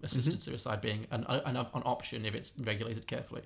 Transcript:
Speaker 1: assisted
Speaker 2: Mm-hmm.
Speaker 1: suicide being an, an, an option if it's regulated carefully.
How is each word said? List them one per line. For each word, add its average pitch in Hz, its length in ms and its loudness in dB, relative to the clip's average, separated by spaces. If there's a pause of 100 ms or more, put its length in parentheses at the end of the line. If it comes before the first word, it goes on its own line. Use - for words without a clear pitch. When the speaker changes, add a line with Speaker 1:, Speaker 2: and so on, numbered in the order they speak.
Speaker 1:
assisted 135 300 6
Speaker 2:
Mm-hmm. - 60 -2
Speaker 1:
suicide 117 420 0
being 110 300 0
an, 117 180 0
an, 127 260 2
an 123 300 -2
option 120 400 0
if 104 100 0
it's - 240 -4
regulated 110 480 -2
carefully. - 380 -4